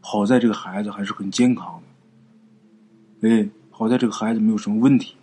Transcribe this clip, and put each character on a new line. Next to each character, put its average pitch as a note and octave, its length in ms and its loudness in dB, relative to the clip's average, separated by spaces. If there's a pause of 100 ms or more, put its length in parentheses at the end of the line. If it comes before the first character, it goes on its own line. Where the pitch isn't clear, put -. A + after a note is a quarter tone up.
好 G#2 240 -2
在 B2 140 4
这 A#2 100 2
个 G#2 60 0
孩 F#2 280 -10
子 G#2 80 -8
还 G2+ 140 -8
是 - 80 -8
很 G2 180 -8
健 B2 240 2
康 F2+ 240 -12 (1400)
的。 A2 80 2
哎， A2 180 4 (240)
好 - 160 -4
在 B2 120 2
这 B2 80 0
个 G#2+ 80 -2
孩 A2 180 -4
子 A2+ 80 -2
没 A2 100 4
有 A2 60 0
什 G2+ 140 -4
么 A2 100 0
问 C3 180 6
题。 - 240 -6